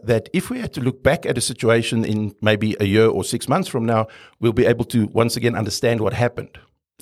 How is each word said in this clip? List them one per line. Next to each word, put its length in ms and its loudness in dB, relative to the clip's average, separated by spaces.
that 300 0
if 180 -4
we 80 -6
had 140 -8
to 80 -8
look 200 -4
back 240 0
at 120 -2
a 40 -2
situation 640 0
in 360 -2
maybe 380 2
a 60 2
year 220 6
or 160 0
six 240 -6
months 200 0
from 180 -4
now, 200 2
we'll 140 2
be 140 4
able 180 2
to 220 0
once 280 0
again 200 -2
understand 440 -2
what 140 -2
happened. 460 -4